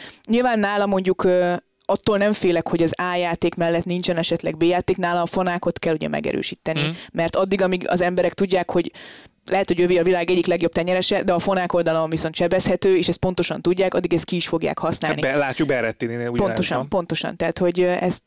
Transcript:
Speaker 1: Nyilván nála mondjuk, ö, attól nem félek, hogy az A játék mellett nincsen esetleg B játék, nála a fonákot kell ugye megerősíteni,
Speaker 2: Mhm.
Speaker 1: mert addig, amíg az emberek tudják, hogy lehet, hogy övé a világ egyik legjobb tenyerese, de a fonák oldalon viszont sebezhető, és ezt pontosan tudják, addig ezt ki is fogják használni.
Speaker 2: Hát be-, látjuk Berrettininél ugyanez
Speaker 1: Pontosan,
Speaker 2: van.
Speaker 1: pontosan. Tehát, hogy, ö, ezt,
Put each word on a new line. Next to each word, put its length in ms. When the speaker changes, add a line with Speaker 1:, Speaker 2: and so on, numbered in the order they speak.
Speaker 1:
Nyilván 300
nála 260
mondjuk, 380
ö, 300
attól 320
nem 160
félek, 340
hogy 160
az 120
A 200
játék 400
mellett 300
nincsen 320
esetleg 400
B 60
játék, 340
nála 240
a 40
fonákot 540
kell 140
ugye 140
megerősíteni, 760
Speaker 2:
Mhm. 80
Speaker 1:
mert 240
addig, 260
amíg 280
az 120
emberek 320
tudják, 380
hogy 200
lehet, 180
hogy 140
övé 160
a 60
világ 260
egyik 160
legjobb 260
tenyerese, 520
de 100
a 60
fonák 340
oldalon 360
viszont 260
sebezhető, 640
és 100
ezt 120
pontosan 420
tudják, 320
addig 200
ezt 120
ki 100
is 120
fogják 320
használni. 420
Speaker 2:
Hát 100
be-, 60
látjuk 300
Berrettininél 600
ugyanez 180
Speaker 1:
Pontosan, 300
Speaker 2:
van. 120
Speaker 1:
pontosan. 480
Tehát, 200
hogy, 240
ö, 80
ezt, 380